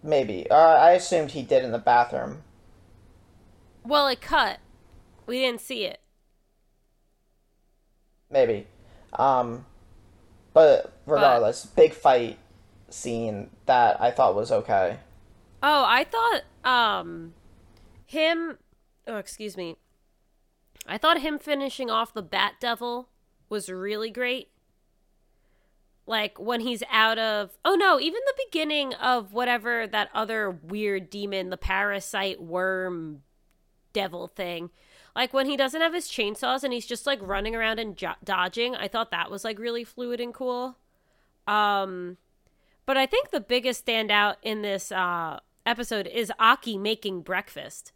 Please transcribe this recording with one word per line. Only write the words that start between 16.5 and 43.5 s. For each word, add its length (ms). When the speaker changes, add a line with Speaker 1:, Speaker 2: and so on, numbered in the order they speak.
Speaker 2:
um, 640
him, 520
oh, 100
excuse 400
me. 200
I 120
thought 240
him 180
finishing 500
off 240
the 80
Bat 380
Devil 500
was 200
really 400
great. 400
Like, 340
when 220
he's 280
out 300
of, 460
oh 100
no, 240
even 260
the 200
beginning 480
of 400
whatever 540
that 260
other 360
weird 600
demon, 400
the 80
parasite 840
worm 840
devil 360
thing. 420
Like, 160
when 140
he 100
doesn't 240
have 120
his 140
chainsaws 560
and 80
he's 140
just, 200
like, 160
running 340
around 240
and 180
jo-, 160
dodging, 520
I 120
thought 240
that 180
was, 140
like, 160
really 240
fluid 380
and 120
cool. 440
Um, 720
but 100
I 100
think 260
the 100
biggest 440